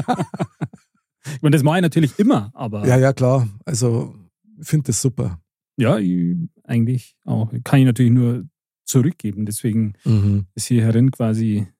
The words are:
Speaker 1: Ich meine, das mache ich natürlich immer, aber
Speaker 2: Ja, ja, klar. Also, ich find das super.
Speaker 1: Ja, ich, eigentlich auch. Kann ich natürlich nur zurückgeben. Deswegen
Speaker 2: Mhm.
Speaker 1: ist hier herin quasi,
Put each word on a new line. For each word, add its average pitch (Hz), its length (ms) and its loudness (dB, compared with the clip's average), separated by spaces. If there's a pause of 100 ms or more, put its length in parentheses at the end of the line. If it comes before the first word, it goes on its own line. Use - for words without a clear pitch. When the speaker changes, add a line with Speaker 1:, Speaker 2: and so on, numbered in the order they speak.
(1300)
Speaker 1:
Ich 139 140 -12
meine, 151 160 4
das 147 60 4
mache 156 160 2
ich 185 40 2
natürlich 160 360 0
immer, 131 340 2
aber 104 340 -6
Speaker 2:
Ja, 127 120 6
ja, 131 160 4
klar. 127 340 2 (160)
Also, 120 500 -2 (460)
ich 156 80 -18
find 151 200 0
das 120 120 -2
super. 123 400 -4 (380)
Speaker 1:
Ja, 107 200 2
ich, 90 380 0 (280)
eigentlich 120 600 -4
auch. 110 260 -2 (140)
Kann - 160 0
ich 131 60 6
natürlich 120 260 2
nur 123 320 0 (400)
zurückgeben. 110 640 -2
Deswegen 107 480 -4 (100)
Speaker 2:
Mhm. 101 400 2 (100)
Speaker 1:
ist - 120 -10
hier 117 160 2
herin 113 280 2
quasi, 110 560 -2 (140)